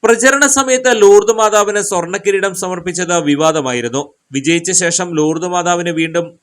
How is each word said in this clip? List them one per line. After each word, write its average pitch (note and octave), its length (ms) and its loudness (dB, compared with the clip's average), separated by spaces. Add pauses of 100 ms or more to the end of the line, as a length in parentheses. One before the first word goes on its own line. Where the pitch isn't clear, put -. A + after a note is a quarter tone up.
പ്രചരണ C4 400 2 (120)
സമയത്ത് B3+ 340 0 (120)
ലൂർദ് G3+ 380 8
മാതാവിന് G#3 500 0
സ്വർണ്ണക്കിരീടം F#3+ 720 -4
സമർപ്പിച്ചത് F3+ 520 -6 (140)
വിവാദമായിരുന്നു. C#3 720 -2 (340)
വിജയിച്ച E3+ 340 -2 (120)
ശേഷം F3 260 -4 (100)
ലൂർദ് D#3+ 340 -2
മാതാവിന് F3 480 -2
വീണ്ടും E3 260 -4 (160)